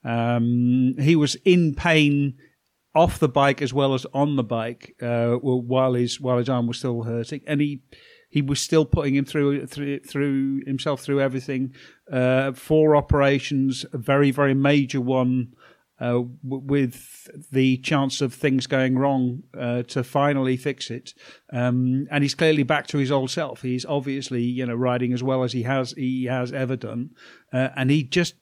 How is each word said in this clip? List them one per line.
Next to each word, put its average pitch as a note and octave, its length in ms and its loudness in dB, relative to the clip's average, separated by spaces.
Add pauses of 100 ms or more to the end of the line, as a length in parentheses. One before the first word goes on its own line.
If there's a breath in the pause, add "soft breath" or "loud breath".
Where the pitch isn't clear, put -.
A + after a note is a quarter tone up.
Um, A#2+ 920 2
he D#3 200 4
was D3 260 2
in F3 320 4
pain D3 600 2 (580 soft breath)
off E3+ 260 2
the D#3 80 2
bike C#3 340 2
as B2 120 -4
well C3+ 200 2
as C3 200 -2
on C#3+ 240 0
the B2+ 60 0
bike, A2+ 580 -6
uh, A#2+ 300 0
w-, B2+ 260 0
while B2+ 380 2
his, B2 260 -2
while B2+ 160 0
his B2 100 0
arm B2 180 0
was A#2+ 120 -4
still A#2+ 240 -4
hurting, A#2 440 -6
and D3 140 -2
he, D3 220 -2 (480 loud breath)
he D3 120 0
was C3+ 180 -2
still D#3 260 2
putting C#3+ 300 0
him C#3 80 2
through, C#3+ 440 -2
through, C#3+ 320 -6
through C3+ 680 -2
himself C#3 360 -4
through C#3 200 0
everything. C3 520 -4 (380 loud breath)
Uh, C3 400 2
four D#3 440 4
operations, C#3 960 2
a D3 40 -8
very, C#3 320 2
very C3+ 240 2
major C#3 460 2
one, B2+ 540 0 (480 soft breath)
uh, A#2+ 100 -2
w-, B2 220 -2 (100)
with C3+ 840 -4 (220)
the C3 260 4
chance C#3 420 -2
of C3+ 140 -2
things C3 340 0
going C3 300 2
wrong, C3 460 0 (140)
uh, B2 260 -2
to B2+ 200 -4
finally C3+ 540 0
fix C3+ 340 -8
it. - 220 -12 (400 loud breath)
Um, B2+ 580 0
and C#3+ 140 2
he's C3 100 -4
clearly D#3 280 2
back C#3+ 240 -2
to D3+ 100 -4
his C3+ 140 0
old C3 200 0
self. C#3+ 300 -8
He's B2+ 240 -4
obviously, C3+ 580 -4
you B2 220 -2
know, A#2+ 100 -4
riding B2 380 0
as B2 100 -4
well C3 200 0
as B2 100 -4
he A#2+ 100 -4
has, C3 280 -2
he B2+ 340 -4
has B2 260 -4
ever C3 240 -4
done. A#2+ 360 -8 (420 loud breath)
Uh, C3 240 0
and C3 120 0
he D3 140 2
just F3 380 -2